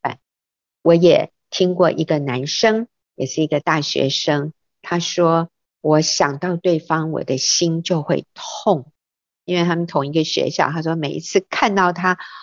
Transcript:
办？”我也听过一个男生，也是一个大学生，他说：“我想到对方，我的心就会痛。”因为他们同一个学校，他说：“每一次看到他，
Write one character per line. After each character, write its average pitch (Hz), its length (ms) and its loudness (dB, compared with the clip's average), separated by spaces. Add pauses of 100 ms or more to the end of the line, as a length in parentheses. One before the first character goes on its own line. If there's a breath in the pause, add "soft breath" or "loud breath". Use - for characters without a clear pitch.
办？” - 160 -6 (640)
我 170 120 6
也 165 360 6 (180)
听 180 260 0
过 175 160 4
一 160 140 -2
个 156 140 0
男 135 280 -4
生， 220 420 0 (260)
也 131 120 -6
是 156 160 -4
一 156 40 2
个 147 140 -2
大 156 200 0
学 135 280 -2
生， 147 440 -2 (280)
他 - 200 -4
说 165 500 0 (300)
：“我 151 200 2
想 143 380 0
到 180 180 -4
对 170 220 0
方， 160 320 -2
我 - 140 -4
的 131 120 -2
心 165 460 0
就 165 200 -2
会 - 300 -2
痛。” - 600 -4 (520)
因 180 120 -2
为 170 80 2
他 175 100 2
们 170 120 -2
同 143 200 -2
一 143 60 -6
个 160 100 2
学 - 280 -2
校， - 200 0
他 160 120 -4
说 160 120 -2
：“每 151 160 -4
一 156 80 -8
次 175 220 -2
看 208 340 0
到 180 180 4
他， 180 260 0 (240 loud breath)